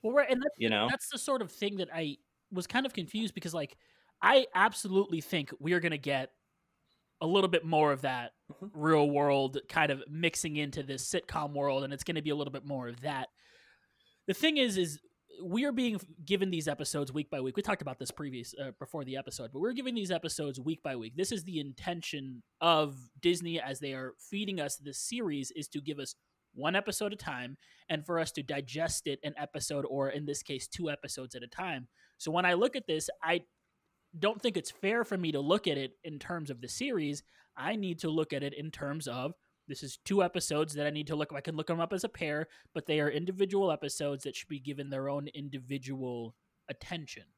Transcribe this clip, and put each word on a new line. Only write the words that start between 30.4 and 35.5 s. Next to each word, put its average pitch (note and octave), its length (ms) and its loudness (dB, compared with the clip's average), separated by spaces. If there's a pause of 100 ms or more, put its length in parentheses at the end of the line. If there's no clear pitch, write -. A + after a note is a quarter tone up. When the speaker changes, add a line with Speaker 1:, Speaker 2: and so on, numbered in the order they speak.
Speaker 1:
case, - 260 -6
two E3 220 -4
episodes C3 460 -8
at A#2+ 80 -10
a A#2+ 40 -14
time. D3 400 -6 (300)
So - 140 -4
when F3 140 6
I F3+ 100 8
look G3+ 200 4
at C4 120 -4
this, D#3 240 0 (100)
I E3+ 240 2 (720)
don't G#3 240 2
think G#3+ 160 0
it's - 140 -4
fair A3+ 320 0
for G#3 160 -2
me E3+ 140 0
to C#3+ 60 2
look E3+ 280 4